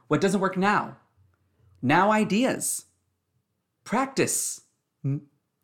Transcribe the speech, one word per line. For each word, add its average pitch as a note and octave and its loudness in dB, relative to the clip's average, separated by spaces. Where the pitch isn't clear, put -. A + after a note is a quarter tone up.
What D3+ 0
doesn't F#3+ 2
work F#3 -2
now? F3+ 0
Now F3 4
ideas. G#3+ 0
Practice. - -2
M-, C#3+ -4